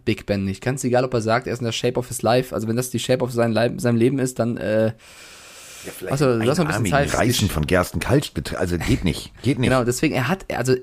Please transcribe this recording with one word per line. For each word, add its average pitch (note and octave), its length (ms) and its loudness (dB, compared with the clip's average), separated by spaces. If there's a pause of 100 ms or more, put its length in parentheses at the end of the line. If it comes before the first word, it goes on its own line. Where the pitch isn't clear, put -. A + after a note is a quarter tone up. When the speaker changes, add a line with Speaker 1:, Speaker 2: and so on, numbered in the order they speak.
Speaker 1:
Big - 220 -2
Ben G2+ 180 0
nicht. F#2+ 160 -2
Ganz C3+ 220 -4
egal, B2 220 2
ob B2+ 100 -4
er A#2+ 60 2
sagt, A2 260 0
er F2 60 -4
ist A#2+ 80 -6
in B2 60 -4
der A2 60 -2
Shape B2 280 -2
of - 80 -8
his - 140 -8
life. B2+ 300 2
Also A2 140 -2
wenn A2+ 100 0
das B2 140 -4
die A#2 80 -2
Shape - 240 0
of B2 80 -2
sein A#2 220 0
Leib-, A#2 280 0
seinem A#2+ 160 2
Leben C3 220 4
ist, B2+ 200 -2
dann... A2+ 180 0
Äh, A2 300 2
Speaker 2:
Ja, A2 60 0 (1080)
vielleicht - 140 -6
Speaker 1:
also, C3 260 2
lass A#2 200 2
mal E3+ 60 2
ein A2 180 -2
bisschen F#2+ 120 0
Speaker 2:
einen C#3 160 2
Speaker 1:
Zeit. - 80 -2
Speaker 2:
Reißen A2 320 2
von D#2 160 0
Gerstenkalk, F2+ 640 0
bitte. - 260 -6
Also F2 200 -2
geht - 260 0
nicht, - 380 -2
geht C3+ 160 0
nicht. B2+ 100 2
Speaker 1:
Genau, B2+ 160 2
deswegen, B2 300 0
er B2 140 0
hat, F#3+ 220 -4
also B2+ 320 0